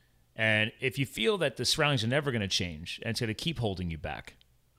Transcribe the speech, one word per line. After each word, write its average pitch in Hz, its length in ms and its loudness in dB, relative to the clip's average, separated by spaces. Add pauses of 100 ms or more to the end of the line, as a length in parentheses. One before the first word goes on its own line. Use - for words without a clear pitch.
(360)
And 110 440 4
if 127 180 0
you 139 80 0
feel 214 340 0
that 143 180 0
the 123 80 -2
surroundings 143 380 4
are 113 40 0
never 139 240 2
gonna 107 160 0
change 87 560 -4
and 113 80 -2
it's - 80 -4
gonna 110 140 0
keep 156 260 -4
holding 90 320 -2
you 78 60 -4
back, 73 380 -8 (440)